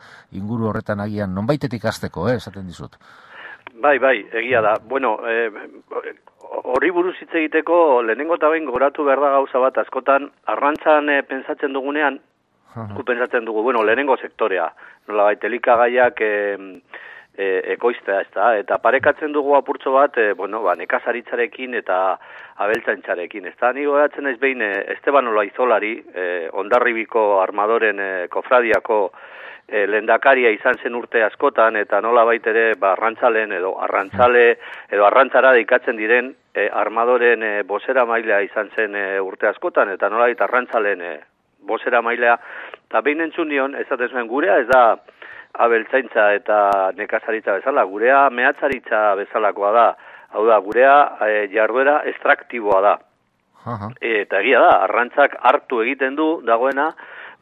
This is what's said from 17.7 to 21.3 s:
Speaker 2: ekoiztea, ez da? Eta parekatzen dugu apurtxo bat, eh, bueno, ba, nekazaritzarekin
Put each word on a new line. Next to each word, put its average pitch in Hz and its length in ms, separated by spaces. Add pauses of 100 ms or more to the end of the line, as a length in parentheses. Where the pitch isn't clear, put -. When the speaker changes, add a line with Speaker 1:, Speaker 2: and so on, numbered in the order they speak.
Speaker 2:
ekoiztea, 104 480
ez 87 140
da? 107 240
Eta 101 200
parekatzen 139 540
dugu 143 240
apurtxo 135 360
bat, 135 260
eh, 107 160
bueno, 98 280
ba, 90 140
nekazaritzarekin 120 1000